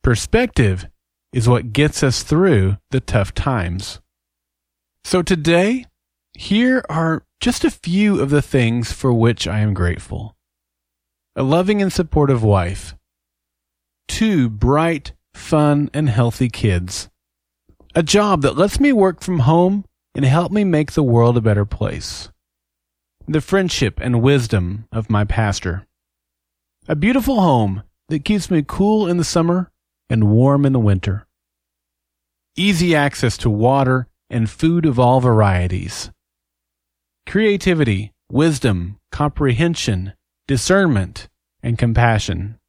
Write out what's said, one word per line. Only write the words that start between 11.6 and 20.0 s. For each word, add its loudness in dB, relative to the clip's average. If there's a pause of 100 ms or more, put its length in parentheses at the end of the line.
and -2
supportive 0
wife. 0 (1120)
Two 0
bright, -2 (220)
fun, 0
and -2
healthy 0
kids. -4 (840)
A 2
job 2
that 0
lets 0
me 4
work 2
from -2
home 2 (300)